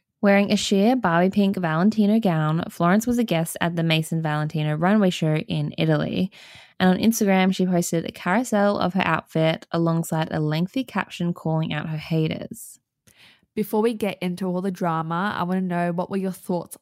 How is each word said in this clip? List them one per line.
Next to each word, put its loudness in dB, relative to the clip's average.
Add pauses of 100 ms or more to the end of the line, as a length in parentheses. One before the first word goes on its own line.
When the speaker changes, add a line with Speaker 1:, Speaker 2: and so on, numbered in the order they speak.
(220)
Speaker 1:
Wearing 4
a 4
sheer 2
Barbie 2
pink 2
Valentino 2
gown, 2
Florence 2
was 0
a 0
guest -2
at -2
the 0
Maison 0
Valentino -2
runway 4
show 0
in -4
Italy. 0 (480)
And 4
on 2
Instagram, 2
she 0
posted 0
a -8
carousel 0
of 0
her 0
outfit -2
alongside 0
a -2
lengthy -2
caption -6
calling -4
out -6
her -6
haters. -6 (760)
Speaker 2:
Before -2
we 0
get -6
into -6
all -2
the -4
drama, -4
I -4
wanna -2
know, -2
what -6
were -6
your -4
thoughts -8